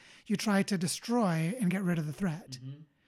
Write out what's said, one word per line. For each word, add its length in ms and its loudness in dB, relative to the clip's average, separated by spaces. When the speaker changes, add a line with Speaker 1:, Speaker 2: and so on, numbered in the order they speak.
Speaker 1:
you 80 0
try 300 2
to 120 0
destroy 840 0
and 100 2
get 140 0
rid 160 2
of 80 -2
the 40 -4
threat. 480 -4
Speaker 2:
Mm-hmm. 200 -12